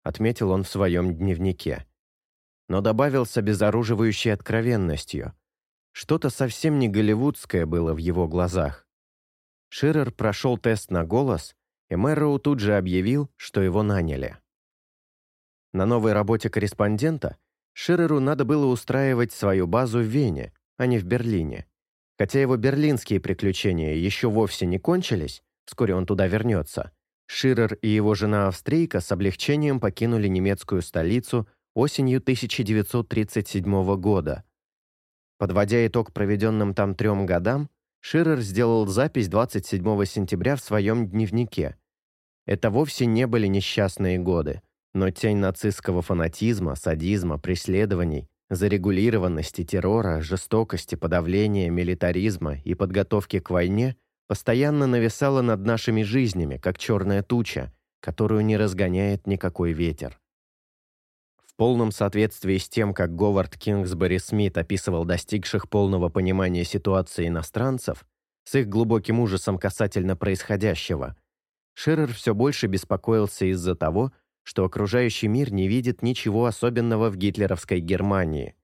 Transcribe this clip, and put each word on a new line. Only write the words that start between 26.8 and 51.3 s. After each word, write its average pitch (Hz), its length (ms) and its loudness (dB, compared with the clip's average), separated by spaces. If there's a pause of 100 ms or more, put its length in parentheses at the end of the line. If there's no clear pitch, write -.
Ширер 120 480 2
и 110 140 -2
его 107 260 4
жена-австрийка 104 840 0
с - 100 -4
облегчением 131 680 0
покинули 113 480 0
немецкую 95 540 0
столицу 104 640 0 (280)
осенью 131 460 0
тысяча 123 420 -2
девятьсот 110 460 0
тридцать 107 400 -2
седьмого 98 480 0
года. 87 460 0 (920)
Подводя 101 480 2
итог 113 280 0
проведённым 104 600 0
там 98 220 0
трём 101 300 0
годам, 104 440 0 (300)
Ширер 160 400 2
сделал 110 480 2
запись 110 400 0
двадцать 104 380 0
седьмого 101 400 0
сентября 101 500 -2
в 135 60 -6
своём 107 460 0
дневнике. 104 680 -2 (720)
Это 101 260 0
вовсе 131 340 0
не 117 220 4
были 113 200 2
несчастные 95 720 0
годы, 85 440 0 (320)
но 95 180 0
тень 104 260 0
нацистского 95 640 0
фанатизма, 87 760 0
садизма, 85 600 -2
преследований, 90 920 -2 (200)
зарегулированности, 92 1160 0
террора, 95 560 0
жестокости, 90 760 -4
подавления, 90 720 0